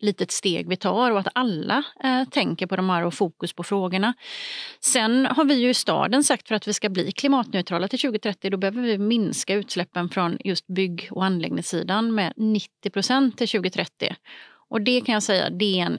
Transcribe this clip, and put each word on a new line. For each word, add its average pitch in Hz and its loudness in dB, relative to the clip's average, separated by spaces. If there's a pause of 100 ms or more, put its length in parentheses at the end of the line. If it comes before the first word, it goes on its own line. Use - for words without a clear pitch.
litet 196 -2
steg 175 -2
vi 180 -2
tar 202 0
och 208 2
att 190 -2
alla, 233 0 (220)
eh, 262 2
tänker 180 -2
på 190 -2
de 190 0
här 175 2
och 175 -2
fokus 170 -2
på - -10
frågorna. 190 0 (640)
Sen 247 4
har 269 2
vi 285 6
ju 247 4
i 240 2
staden 185 2
sagt, - 0
för 226 0
att 208 -2
vi 208 -2
ska 208 -2
bli 180 -2
klimatneutrala 202 0
till 254 -4
tjugotrettio, 214 -2
då 196 0
behöver 202 -2
vi 226 0
minska 208 0
utsläppen 180 -4
från 170 -2
just 185 -2
bygg- 180 -2
och 185 -2
anläggningssidan 180 0
med 190 0
nittio 214 -2
procent 247 2
till 226 0
tjugotrettio. - -2 (540)
Och - -2
det 247 2
kan 233 0
jag 214 2
säga, 190 2
det 185 0
är 175 0
en 170 -2